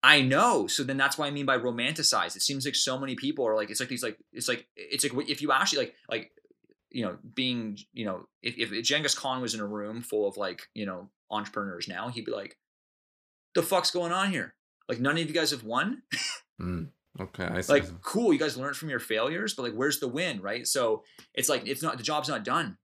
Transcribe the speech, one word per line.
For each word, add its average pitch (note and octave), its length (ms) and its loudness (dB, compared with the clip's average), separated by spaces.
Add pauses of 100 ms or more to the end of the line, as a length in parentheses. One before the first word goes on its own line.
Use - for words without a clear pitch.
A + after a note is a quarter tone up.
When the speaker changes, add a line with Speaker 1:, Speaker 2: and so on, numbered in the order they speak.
Speaker 1:
I C#3+ 180 10
know. C#3 460 6
So - 160 -2
then C3+ 140 -2
that's C#3 200 2
what D3+ 100 -2
I C#3+ 40 -2
mean C#3+ 160 -4
by C3 100 4
romanticize. A#2+ 800 0
It G2 60 -2
seems C#3 240 0
like C3+ 80 -2
so C3 240 0
many C3+ 160 -4
people C3+ 320 -2
are A2 80 2
like, G#2+ 160 0
it's A2 100 -2
like B2+ 80 -2
these, B2 140 -4
like, A2 160 -4 (140)
it's A2+ 160 -4
like, A#2+ 180 -2 (100)
it's C3 280 -2
like, C3+ 260 -2
if C#3 100 -4
you C#3+ 120 2
actually, C#3+ 260 2
like, A#2+ 160 -2 (160)
like, - 220 -6 (580)
you A#2+ 140 -4
know, F2+ 120 -4 (180)
being, A#2+ 440 -2 (140)
you A#2+ 120 -8
know, F#2 240 -6 (140)
if, A2+ 300 -4
if A2+ 120 -4
Genghis C#3+ 320 2
Khan C3 240 -2
was A2+ 140 -2
in A2 60 -6
a G#2 60 -2
room G#2+ 360 -6
full G#2+ 260 0
of, G2 80 -4
like, F#2 380 -6
you G#2+ 120 -6
know, F#2 220 -8 (220)
entrepreneurs G#2 580 -4
now, F#2+ 200 -6
he'd A#2+ 180 -8
be - 40 -4
like, G#2 260 -8 (1000)
"The E3+ 80 4
fuck's F3+ 260 2
going F3 220 0
on F#3+ 180 2
here? C#3+ 240 -4 (340)
Like, A#2 120 -2
none C#3+ 180 4
of E3 80 0
you D3+ 80 -6
guys E3 160 4
have B2 140 -4
won?" D3 380 0 (100)
<laughs> - 0 - (500)
Speaker 2:
Mm, F2 280 -4 (300)
okay, F#2 260 -6
I F2 160 -2
see. A2+ 100 2
Speaker 1:
Like, F2 300 2
cool, G#3+ 300 2
you C#3 60 4
guys C#3+ 180 -2
learned C3 200 -6
from D#3 140 -8
your A#2+ 100 -2
failures, D3+ 540 -2
but, C3 100 -6
like, A#2 80 -2
where's C3+ 260 0
the C#3 80 -4
win, C3+ 340 -2
right? G#2 280 -4
So A#2 340 2 (320)
it's B2+ 140 0
like, C3 180 0
it's C3 160 -4
not, D3 140 -2
the A#2+ 80 -10
job's D3+ 240 -2
not A#2 160 -4
done B2+ 400 0